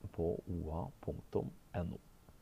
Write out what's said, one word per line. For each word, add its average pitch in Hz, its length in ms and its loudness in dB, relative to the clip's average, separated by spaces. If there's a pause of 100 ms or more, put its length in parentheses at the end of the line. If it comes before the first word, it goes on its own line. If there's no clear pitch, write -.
(120)
på 85 240 4
O 87 240 0 (160)
A 85 100 0 (220)
punktum - 400 0 (240)
N - 240 0
O. - 80 -12 (380)